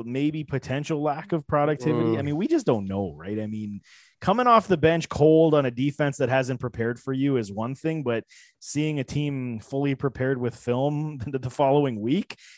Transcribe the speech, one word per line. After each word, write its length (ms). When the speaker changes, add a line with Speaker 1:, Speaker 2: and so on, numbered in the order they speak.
Speaker 1:
maybe 400
potential 580
lack 300
of 140
productivity, 680
I 60
Speaker 2:
Mm. 40
Speaker 1:
mean, 100
we 100
just 180
don't 220
know, 280
right? 260
I 80
mean, 320
coming 260
off 220
the 80
bench 320
cold 440
on 140
a 40
defense 480
that 100
hasn't 320
prepared 400
for 120
you 240
is 160
one 220
thing, 300
but 200
seeing 400
a 40
team 540
fully 380
prepared 440
with 140
film 640
<laughs> 80
the, 140
the 100
following 500
week, 360